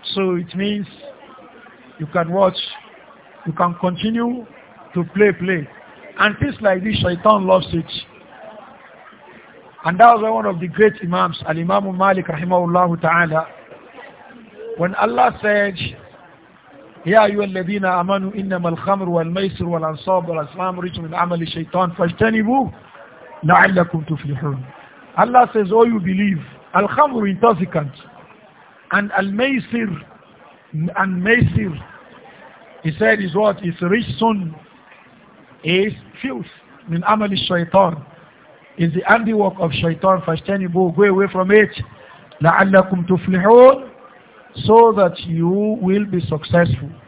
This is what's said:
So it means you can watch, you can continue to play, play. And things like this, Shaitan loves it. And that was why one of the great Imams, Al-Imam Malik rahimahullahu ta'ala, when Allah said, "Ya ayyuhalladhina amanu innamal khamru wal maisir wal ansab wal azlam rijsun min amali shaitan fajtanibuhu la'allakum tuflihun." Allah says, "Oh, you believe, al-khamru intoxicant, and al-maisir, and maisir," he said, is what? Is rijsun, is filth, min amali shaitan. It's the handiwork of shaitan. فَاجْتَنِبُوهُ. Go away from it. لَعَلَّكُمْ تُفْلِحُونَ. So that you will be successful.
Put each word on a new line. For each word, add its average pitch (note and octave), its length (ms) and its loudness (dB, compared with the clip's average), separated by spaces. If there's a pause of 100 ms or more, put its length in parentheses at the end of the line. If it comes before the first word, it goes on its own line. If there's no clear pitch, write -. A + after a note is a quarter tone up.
(140)
So F#3+ 220 -2
it F3 200 -8
means G3+ 300 -4 (1120)
you D#3 80 -8
can E3+ 240 -4
watch, F#3 260 2 (880)
you E3 60 -6
can F3 280 0
continue A3+ 680 -4 (480)
to F3 180 -2
play, G3+ 200 4
play. F3 360 -4 (520)
And G#3 180 2
things C#4+ 220 -2
like F#3+ 240 0
this, G#3+ 140 -2
Shaitan F#3 500 2
loves F#3+ 240 4
it. E3+ 180 -6 (1900)
And E3+ 140 -2
that A3+ 160 8
was G#3+ 80 -2
why A3 80 0
one A3 160 -2
of F#3 140 -4
the F3+ 80 -6
great G#3 340 2
Imams, F3+ 460 -2
Al-Imam F#3 500 -2
Malik F#3+ 280 2
rahimahullahu F3 760 0
ta'ala, D#3+ 440 0 (1300)
when F3+ 180 -2
Allah A#3+ 460 0
said, G3+ 340 0 (1300)
"Ya G#3 240 4
ayyuhalladhina F#3+ 720 -2
amanu F#3+ 320 -4
innamal F3+ 420 -4
khamru F#3+ 320 -2
wal E3+ 160 0
maisir F#3 420 -4
wal E3+ 140 -4
ansab E3+ 460 -2
wal D#3+ 180 -4
azlam F3+ 340 -8
rijsun F3 260 -8
min D#3+ 80 -10
amali E3+ 380 -2
shaitan E3+ 420 -4
fajtanibuhu A3 800 0 (720)
la'allakum F3+ 640 2
tuflihun." C#3+ 540 -6 (540)
Allah A#3+ 380 4
says, G#3 180 0
"Oh, A3+ 120 6
you A3+ 160 0
believe, F#3+ 420 -2 (320)
al-khamru G#3+ 560 0
intoxicant, F3+ 640 0 (1000)
and G3+ 200 -2
al-maisir, A3 760 -2 (840)
and F3+ 480 -4
maisir," G#3+ 520 0 (1080)
he D#3+ 160 -2
said, A3 240 2
is E3+ 120 -6
what? G3+ 300 0
Is E3+ 120 -4
rijsun, F#3+ 800 -2 (1120)
is F#3 300 0 (260)
filth, B3+ 240 -8 (420)
min E3+ 160 -4
amali G3+ 440 0
shaitan. E3+ 580 2 (720)
It's E3 180 0
the F3+ 120 -2
handiwork G#3+ 520 0
of E3+ 140 -4
shaitan. E3 500 -2
فَاجْتَنِبُوهُ. F3+ 760 -4
Go G3 80 2
away G3 260 2
from F#3 200 -2
it. G#3+ 200 6 (720)
لَعَلَّكُمْ F#3 680 4
تُفْلِحُونَ. G#3 840 6 (760)
So A3+ 300 8
that F#3 300 2
you E3+ 220 0
will G#3 580 0
be F3+ 160 -4
successful. D#3+ 680 0 (180)